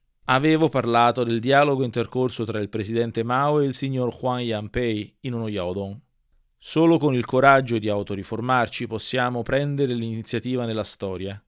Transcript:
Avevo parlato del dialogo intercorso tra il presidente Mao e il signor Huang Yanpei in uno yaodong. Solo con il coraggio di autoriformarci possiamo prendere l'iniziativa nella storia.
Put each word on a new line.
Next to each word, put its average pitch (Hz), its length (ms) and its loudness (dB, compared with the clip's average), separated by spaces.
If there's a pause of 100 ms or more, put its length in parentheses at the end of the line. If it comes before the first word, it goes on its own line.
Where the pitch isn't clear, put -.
(280)
Avevo 156 420 4
parlato 120 540 2
del 117 160 0
dialogo 135 440 4
intercorso 120 600 -2
tra 107 140 -4
il 104 80 -2
presidente 113 540 -2
Mao 139 380 2
e 143 60 2
il 131 100 -2
signor 131 440 -4
Huang 123 220 -2
Yanpei 110 800 -4
in 127 140 -8
uno 117 140 -6
yaodong. 98 520 -4 (580)
Solo 165 400 4
con 139 160 2
il 123 120 0
coraggio 131 520 4
di 107 120 -2
autoriformarci 110 960 -2
possiamo 123 560 -2
prendere 139 500 -2
l'iniziativa 117 720 -4
nella 110 180 -4
storia. 98 640 -8